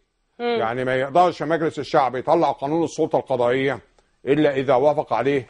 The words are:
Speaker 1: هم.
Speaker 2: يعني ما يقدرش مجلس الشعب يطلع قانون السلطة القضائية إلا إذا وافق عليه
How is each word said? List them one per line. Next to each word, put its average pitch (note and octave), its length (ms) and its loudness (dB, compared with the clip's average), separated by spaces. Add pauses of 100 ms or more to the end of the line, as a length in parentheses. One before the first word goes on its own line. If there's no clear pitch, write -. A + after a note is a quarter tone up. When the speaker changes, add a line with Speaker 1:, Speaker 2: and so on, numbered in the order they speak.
(400)
Speaker 1:
هم. A#3+ 200 -2
Speaker 2:
يعني B2 260 -4
ما B2+ 100 0
يقدرش D#3 480 0
مجلس D#3+ 360 -2
الشعب C3 360 0
يطلع D3+ 360 2
قانون D3+ 320 -2
السلطة D#3 360 -2
القضائية B2+ 600 0 (460)
إلا C#3+ 300 2
إذا C3 200 2
وافق C#3 380 2
عليه B2+ 360 0